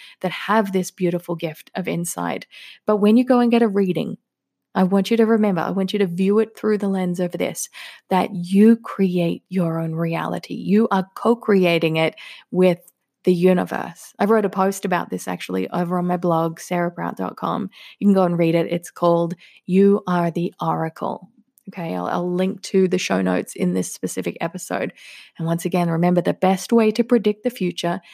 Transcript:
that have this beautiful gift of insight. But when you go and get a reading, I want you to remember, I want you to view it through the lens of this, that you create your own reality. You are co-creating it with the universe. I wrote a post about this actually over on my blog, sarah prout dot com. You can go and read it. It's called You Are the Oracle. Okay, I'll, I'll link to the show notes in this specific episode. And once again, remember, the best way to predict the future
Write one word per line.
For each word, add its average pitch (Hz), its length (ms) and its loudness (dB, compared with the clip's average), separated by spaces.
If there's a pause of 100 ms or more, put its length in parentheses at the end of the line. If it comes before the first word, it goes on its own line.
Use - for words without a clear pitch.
(220)
that 180 100 -4
have 202 400 0
this 185 180 -2
beautiful 175 460 -4
gift 160 400 -10
of 180 120 -6
insight. 170 600 -4 (400)
But 214 100 2
when 208 200 6
you 254 60 6
go 254 160 4
and 240 120 2
get 233 100 4
a 233 60 4
reading, 190 500 -2 (560)
I - 80 2
want 190 300 2
you 226 60 2
to 226 100 4
remember, 214 340 2
I - 80 -2
want 190 240 -2
you 208 60 0
to 196 80 2
view 190 320 2
it 220 180 -2
through 214 220 0
the 196 100 -2
lens 185 300 -2
of 180 140 -4
this, - 360 -6 (400)
that 185 240 2
you 196 440 6
create 180 720 -2
your 165 300 -2
own 165 140 -4
reality. 165 640 -4
You 208 340 2
are 190 240 0
co-creating 175 840 2
it 160 180 0 (340)
with 180 300 4 (440)
the 180 100 4
universe. 180 840 0
I - 60 2
wrote 214 200 4
a 190 40 -2
post 196 360 -2
about 180 240 -2
this - 180 -8
actually 185 440 -4
over 180 260 -2
on 175 80 -2
my 180 120 0
blog, 165 420 0
sarah 175 320 -4
prout 175 260 -8
dot 185 200 -8
com. 180 340 -6 (260)
You 190 80 -2
can 202 80 6
go 190 100 4
and 175 140 0
read 165 160 2
it. 170 180 0
It's 170 200 -6
called 170 420 0 (320)
You 196 400 4
Are 175 240 0
the 170 320 -4
Oracle. 160 640 -6 (420)
Okay, 180 260 -8
I'll, 180 100 -6
I'll 180 260 -4
link 185 320 -2
to 190 240 2
the 180 120 0
show 190 240 -2
notes - 320 -2
in 180 180 -2
this 180 180 -4
specific - 500 -8
episode. 170 520 -6 (460)
And 165 80 -4
once 170 180 -2
again, 175 240 0
remember, 175 320 2
the 175 140 0
best 190 360 0
way 226 200 6
to 233 120 2
predict 214 400 0
the 247 60 -2
future 175 500 -4 (140)